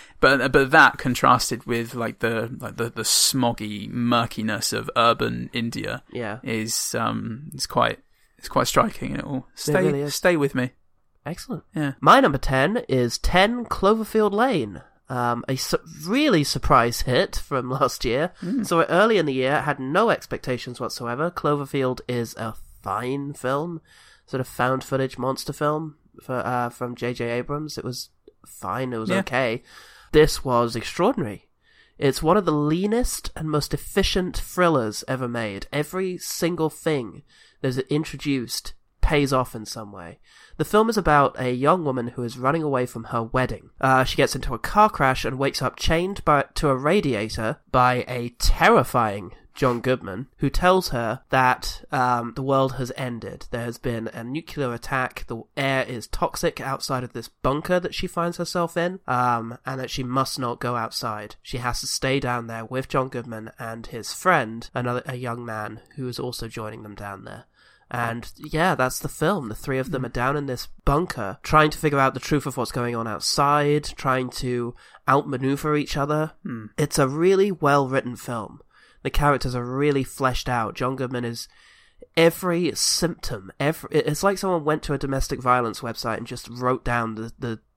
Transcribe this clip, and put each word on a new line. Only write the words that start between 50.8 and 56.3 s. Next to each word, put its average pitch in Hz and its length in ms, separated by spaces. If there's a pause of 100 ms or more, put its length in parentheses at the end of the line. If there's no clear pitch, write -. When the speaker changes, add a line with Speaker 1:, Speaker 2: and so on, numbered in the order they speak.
Speaker 2:
her 117 400
that, 127 600
um, 123 440
the 139 60
world 135 360
has 123 200
ended. 120 540
There 143 140
has 120 120
been 113 300
a 117 160
nuclear 131 500
attack. - 540
The 113 160 (120)
air 135 280
is 120 240
toxic - 520